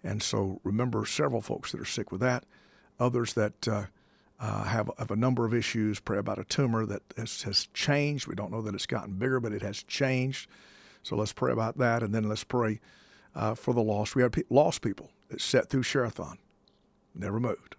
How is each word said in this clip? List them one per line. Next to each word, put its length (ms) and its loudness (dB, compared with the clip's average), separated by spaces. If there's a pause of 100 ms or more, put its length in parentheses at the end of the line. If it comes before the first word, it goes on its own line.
And 180 -2
so 420 -2
remember 420 0
several 360 0
folks 300 -6
that 80 -8
are 60 -8
sick 260 -6
with 100 -4
that, 220 2 (560)
others 340 2
that, 340 0
uh, 180 0 (540)
uh, 260 -2
have, 320 0
have 120 -6
a 60 -2
number 300 4
of 80 0
issues. 480 0
Pray 160 -2
about 200 -2
a 60 -8
tumor 420 2
that 160 -6 (160)
has, 260 -6
has 300 -2
changed. 540 2
We 80 -6
don't 160 -6
know 100 -4
that 140 -4
it's 100 -4
gotten 280 -4
bigger, 260 2
but 140 -2
it 80 -4
has 220 -4
changed. 680 0 (520)
So 140 -6
let's 180 0
pray 180 0
about 260 0
that, 260 4
and 100 -2
then 160 0
let's 140 -4
pray, 360 0 (560)
uh, 200 0
for 180 -2
the 80 4
lost. 340 0
We 60 6
had 120 4
pe-, 160 0
lost 320 4
people 300 -4 (180)
that 120 -8
sat 280 2
through 140 2
Sherathon, 540 -2 (760)
never 240 -2
moved. 400 -4